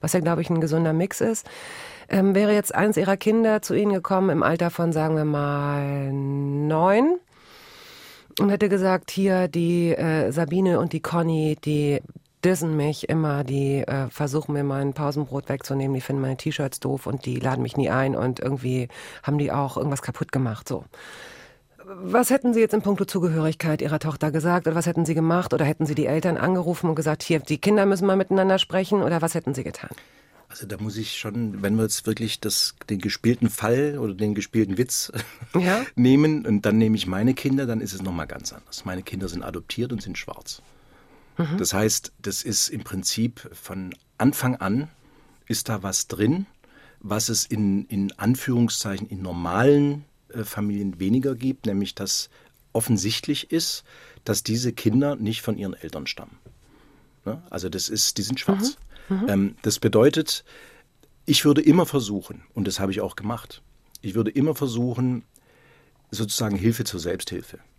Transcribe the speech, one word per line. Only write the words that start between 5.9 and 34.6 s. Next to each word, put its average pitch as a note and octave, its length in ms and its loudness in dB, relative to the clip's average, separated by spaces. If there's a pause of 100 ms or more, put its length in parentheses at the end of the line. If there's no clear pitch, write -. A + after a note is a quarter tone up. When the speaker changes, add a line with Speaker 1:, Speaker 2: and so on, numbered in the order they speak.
Speaker 1:
neun D3+ 1040 2 (1200)
und G3+ 120 2
hätte G3+ 180 2
gesagt, F#3 420 0
„Hier, F#3 380 0
die, E3+ 420 0
äh, D#3 400 0
Sabine E3+ 500 2
und E3 120 -2
die D#3+ 80 -4
Conny, D#3+ 640 0
die D3 360 0 (440)
dissen E3 320 2
mich D3 320 -2
immer, D3+ 340 0
die, C#3 360 0
äh, C3+ 320 -2
versuchen D3 420 -2
mir C#3+ 120 0
mein C#3 280 -2
Pausenbrot C#3+ 560 -4
wegzunehmen, C3+ 460 -2
die C3 80 -2
finden C3+ 180 -2
meine C3 160 -2
T-Shirts C#3+ 420 -4
doof C3+ 280 -4
und C3+ 180 -6
die B2+ 120 -4
laden B2+ 260 -2
mich B2 160 -4
nie C3 100 2
ein C3 260 2
und B2 240 -2
irgendwie B2+ 500 -2 (340)
haben D3 160 0
die D3 120 0
auch C3+ 260 -2
irgendwas C3+ 260 -2
kaputt - 280 -6
gemacht“, A#2+ 380 -2
so. A#2 160 -6 (1000)
Was F#3+ 440 0
hätten B3 240 4
Sie A3+ 60 4
jetzt A3 120 4
in G#3 80 4
puncto G3 240 2
Zugehörigkeit D#3+ 760 0
Ihrer D3 160 0
Tochter D3+ 320 -2
gesagt E3+ 360 2
oder E3 80 0
was E3 120 0
hätten E3+ 180 0
Sie D#3 100 0
gemacht E3 380 2
oder C#3 140 2
hätten D3+ 180 0
Sie D3 100 -2
die C#3+ 120 2
Eltern D#3+ 300 2
angerufen F3 520 0
und D#3+ 80 2
gesagt, D3+ 260 0
„Hier, D#3+ 180 0
die D3+ 180 -4
Kinder G3+ 280 4
müssen G3 200 2
mal F#3+ 100 4
miteinander F#3+ 420 4
sprechen“, F#3+ 440 0
oder D#3 200 2
was E3 120 0
hätten C#3+ 200 -2
Sie C3 100 -6
getan? - 260 -10 (580)
Speaker 2:
Also - 180 -16
da G2+ 120 -10
muss G#2 180 -6
ich A2 220 -6
schon, G#2 440 -4
wenn G2+ 140 2
wir A2+ 60 4
jetzt - 240 -2
wirklich A2 340 -2
das, - 340 -2 (140)
den G2 120 -2
gespielten A2+ 500 2
Fall C#3 480 2
oder A2 160 -2
den G#2 200 0
gespielten G2 440 0